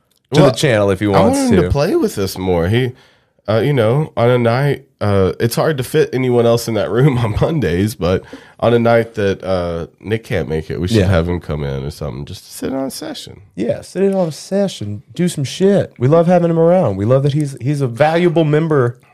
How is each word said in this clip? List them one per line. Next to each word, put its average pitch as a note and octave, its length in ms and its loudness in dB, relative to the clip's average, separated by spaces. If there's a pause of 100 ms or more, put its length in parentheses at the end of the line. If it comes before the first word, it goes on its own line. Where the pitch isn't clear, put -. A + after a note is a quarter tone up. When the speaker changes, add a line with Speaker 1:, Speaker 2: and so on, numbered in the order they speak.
(320)
Speaker 1:
to D3 80 4
Speaker 2:
Well, F#3 100 6
Speaker 1:
the B2 60 -2
channel G#2 340 2
if F#2 100 0
he G#2+ 60 0
Speaker 2:
I G#2 40 2
Speaker 1:
wants G2 280 2
Speaker 2:
want B3+ 160 0
him - 20 4
Speaker 1:
to. F2 80 4
Speaker 2:
to F2+ 60 -2
play C#3+ 260 0
with C4+ 220 -2
us F#2+ 200 -4
more. F2+ 300 0
He, A#2+ 240 0 (560)
uh, A2 160 2
you C#3+ 80 0
know, C3 440 0
on A#2+ 140 2
a B2+ 80 2
night, B2 480 -2 (140)
uh, G2 400 0
it's A#2 160 -2
hard D3+ 220 0
to B2+ 40 -2
fit D3+ 300 0
anyone B2 340 2
else A#2 220 0
in A2+ 60 -2
that F2+ 160 -2
room B2+ 280 2
<laughs> A#2+ 60 -2
on A2 160 -2
Mondays, G#2+ 560 0
but F2 260 -2 (380)
on A#2 140 2
a A#2+ 40 4
night A#2 360 2
that, G2 280 -2
uh, F2 460 -4 (100)
Nick A2 240 -6
can't D#2+ 260 -4
make D#2 220 -6
it, - 100 -8
we F2+ 60 -2
should A2 120 0
Speaker 1:
Yeah. F#2 80 2
Speaker 2:
have F2 220 0
him F2 120 -2
come D2+ 240 -6
in C2+ 180 -6
or C#2+ 80 -8
something C#2+ 360 -10
just - 180 -16
to - 80 -20
sit - 200 -8
on C4+ 140 -6
a B3+ 40 -8
session. - 520 -14 (140)
Speaker 1:
Yeah, G#3 240 -4
sit - 240 -6
in G3 100 2
on F#3 140 0
a D3 40 -6
session, F3+ 720 -4 (120)
do F3 120 0
some D#3 180 -4
shit. F#3+ 540 0
We A#2+ 80 0
love E3 220 4
having F3 220 4
him E3 100 0
around. E3 360 4
We G2 100 -2
love C3+ 180 2
that D3 80 0
he's, C#3+ 280 -4
he's C#3+ 200 -2
a C3 80 -2
valuable D#3+ 560 2
member. D3 560 0 (140)